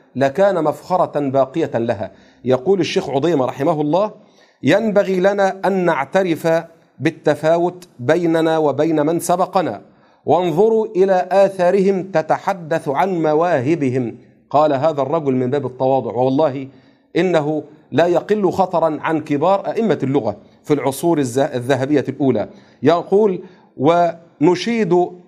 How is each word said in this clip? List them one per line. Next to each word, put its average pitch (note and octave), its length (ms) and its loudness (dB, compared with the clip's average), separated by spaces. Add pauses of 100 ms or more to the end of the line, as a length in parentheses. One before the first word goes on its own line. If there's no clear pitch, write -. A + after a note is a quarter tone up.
(160)
لكان D#3+ 480 2
مفخرة D3+ 560 -2
باقية C3+ 540 -2
لها." A2+ 380 -4 (320)
يقول - 360 2
الشيخ D#3+ 300 -4
عضيمة C#3 340 0
رحمه D3 360 -2
الله: F3 320 -2 (500)
ينبغي F#3+ 580 2
لنا F#3+ 440 2
أن F#3 80 0 (120)
نعترف E3 800 0 (340)
بالتفاوت D#3 920 -2 (100)
بيننا D#3+ 600 2
وبين D3+ 480 0
من E3 140 0
سبقنا، F3+ 640 -2 (440)
وانظروا F#3 600 2
إلى F#3 460 0
آثارهم F#3+ 720 2
تتحدث D#3+ 840 -2
عن E3 340 0
مواهبهم. D3+ 960 0 (320)
قال D3+ 220 4
هذا D3 300 0
الرجل D3 300 -2
من B2+ 180 0
باب C#3 160 -2
التواضع، B2+ 460 -2
والله C3 560 0 (480)
إنه D#3 460 0 (300)
لا D3+ 140 2
يقل F3+ 440 0
خطرا E3 500 0
عن D#3 200 -2
كبار D#3 400 0
أئمة F3 420 -2
اللغة B2+ 340 -2 (260)
في D3 120 -2
العصور C#3+ 440 -2
الز-، B2+ 200 -2
الذهبية C3+ 720 0
الأولى. B2 400 -2 (340)
يقول: F3 600 2 (340)
ونشيد F3 1300 0 (200)